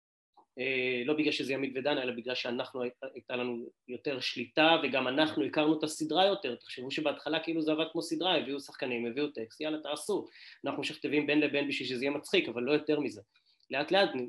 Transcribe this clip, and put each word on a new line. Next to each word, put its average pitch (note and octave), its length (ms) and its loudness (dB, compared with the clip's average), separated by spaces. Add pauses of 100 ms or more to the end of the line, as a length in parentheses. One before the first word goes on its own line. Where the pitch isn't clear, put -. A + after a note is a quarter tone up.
(600)
אה, B2+ 460 0
לא D3 80 2
בגלל D3+ 180 2
שזה C3+ 220 -2
ימית C3+ 220 -2
ודנה, C3+ 280 0
אלא B2 100 -2
בגלל A#2 220 -6
שאנחנו, B2+ 480 -4 (300)
הייתה B2+ 220 -8
לנו B2 340 -4 (180)
יותר B2 320 -6
שליטה, D#3 640 4
וגם C3+ 240 2
אנחנו D3+ 380 2
הכרנו D3+ 340 4
את - 40 0
הסדרה D#3 420 2
יותר. C#3+ 300 2
תחשבו B2+ 360 -10
שבהתחלה D3 480 -2
כאילו E3 220 0
זה D#3 100 2
עבד D#3 200 2
כמו E3 100 -2
סדרה, E3 360 0
הביאו C#3 220 -2
שחקנים, B2 460 -4
הביאו C3+ 220 -2
טקסט, A2+ 340 -10
"יאללה, D#3 220 -2
תעשו." D3 420 -4 (400)
אנחנו C#3 160 -2
משכתבים D3 460 0
בין D3 120 4
לבין C#3+ 280 2
בשביל C3+ 200 -4
שזה B2+ 180 -2
יהיה C#3+ 120 0
מצחיק, D#3 320 2
אבל A#2+ 140 -4
לא C3+ 80 0
יותר D3 280 2
מזה. G#2+ 220 -4 (520)
לאט D3 180 -2
לאט G3 180 6 (200)